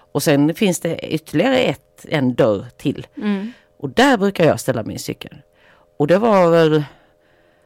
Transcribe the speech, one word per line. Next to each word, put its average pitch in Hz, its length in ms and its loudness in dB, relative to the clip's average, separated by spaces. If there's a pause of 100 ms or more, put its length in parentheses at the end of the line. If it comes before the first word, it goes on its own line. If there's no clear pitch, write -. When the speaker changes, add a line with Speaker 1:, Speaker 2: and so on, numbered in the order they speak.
(120)
Speaker 1:
Och - 100 -4
sen 147 320 2
finns 185 260 -2
det - 180 -6 (160)
ytterligare 214 440 -2
ett, - 500 -6
en 127 260 -2
dörr 110 320 0 (100)
till. - 300 -8 (100)
Speaker 2:
Mm. 208 360 -6 (260)
Speaker 1:
Och 139 120 -10
där 262 260 2
brukar 190 280 -2
jag 117 160 2
ställa 120 220 -4
min - 160 -10
cykel. - 360 -12 (640)
Och 147 80 0
det 170 120 4
var 196 320 4
väl, 156 340 4 (800)